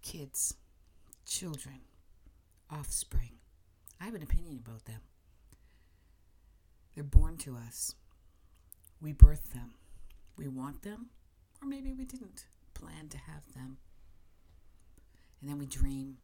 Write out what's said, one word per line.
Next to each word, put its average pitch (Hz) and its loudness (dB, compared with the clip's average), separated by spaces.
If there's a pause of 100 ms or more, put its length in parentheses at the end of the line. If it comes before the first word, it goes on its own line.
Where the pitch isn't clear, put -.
(160)
It's - -4 (720)
children, 139 -8 (880)
offspring. - -2 (600)
I 180 -10
have 233 -8
an 190 -8
opinion 147 0
about 113 -14
them. 110 -12 (1900)
They're 147 -12
born 156 10
to 135 -10
us. 117 -10 (1040)
We 151 -8
birth 147 12
them. 120 -10 (680)
We 147 -8
want 135 -10
them, 220 -12 (520)
or 277 -14
maybe 269 -8
we 262 -10
didn't 247 -16 (300)
plan 156 -16
to 151 -14
have 151 -16 (140)
them. 131 -14 (1600)
And 143 -12
then 143 -6
we 143 -6
dream. 135 0